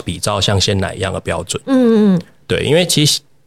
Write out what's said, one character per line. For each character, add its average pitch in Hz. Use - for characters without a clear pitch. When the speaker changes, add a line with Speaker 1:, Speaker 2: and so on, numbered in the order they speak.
Speaker 1:
比 87
照 104
像 98
鲜 98
奶 95
一 87
样 95
的 92
标 87
准。 -
Speaker 2:
嗯， 226
嗯。 170
Speaker 1:
对， -
因 110
为 175
其 151
实 -